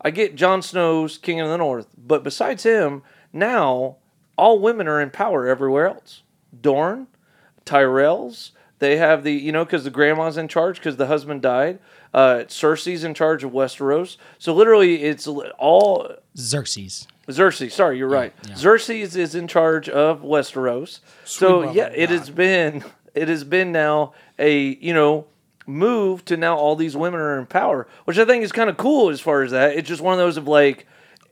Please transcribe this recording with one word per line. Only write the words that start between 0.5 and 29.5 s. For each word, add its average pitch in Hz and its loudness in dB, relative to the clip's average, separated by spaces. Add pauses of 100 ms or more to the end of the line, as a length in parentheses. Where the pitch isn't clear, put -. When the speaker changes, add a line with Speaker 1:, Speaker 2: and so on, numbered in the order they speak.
Speaker 1:
Snow's 165 -2
King 165 -6
of 156 -4
the 165 -4
North, 127 -4
but 147 -2
besides 233 -6
him, 165 0 (300)
now 156 -2 (400)
all 214 6
women 208 0
are 151 0
in 143 -4
power 135 -2
everywhere 135 0
else. - -12 (360)
Dorne, 160 0 (580)
Tyrells, 147 2 (260)
they 143 2
have 156 2
the, 151 -2
you 143 -4
know, 160 0
'cause 160 -2
the 139 -8
grandma's 151 0
in 160 -6
charge 175 -2
'cause 143 -6
the 131 -2
husband 143 -4
died. 139 0 (360)
Uh, 127 4
Cersei's 160 -2
in 160 -8
charge 156 -2
of 131 -10
Westeros. 139 -4 (220)
So 170 -4
literally, 196 6
it's 147 -4
l-, 147 -8 (180)
all 180 4 (300)
Speaker 2:
Xerxes. 117 -8 (240)
Speaker 1:
Xerxes, 139 0
sorry, 151 0
you're 131 -4
Speaker 2:
Yeah, 139 2
Speaker 1:
right. 117 -6 (160)
Speaker 2:
yeah. 101 -16
Speaker 1:
Xerxes 208 0
is 165 -4
in 170 -8
charge 160 0
of 147 0
Westeros. 135 -4 (240)
Speaker 3:
Sweet - 0
Speaker 1:
So, 180 6
Speaker 3:
mother 135 -6
Speaker 1:
yeah, 220 2
Speaker 3:
of - -12
Speaker 1:
it 165 0
Speaker 3:
God. 175 0
Speaker 1:
has 139 -12
been, 170 0 (140)
<laughs> - -20
it 156 -2
has 156 -4
been 180 -2
now 151 0 (260)
a, 147 2 (220)
you 170 -4
know, 151 2 (400)
move 190 -2
to 170 -2
now 165 0
all 151 0
these 156 -4
women 170 -4
are 147 -4
in 120 -10
power, 147 -2 (160)
which 175 -2
I 226 4
think 233 2
is 202 -6
kinda 226 0
cool 247 2
as 139 -6
far 143 0
as 127 -4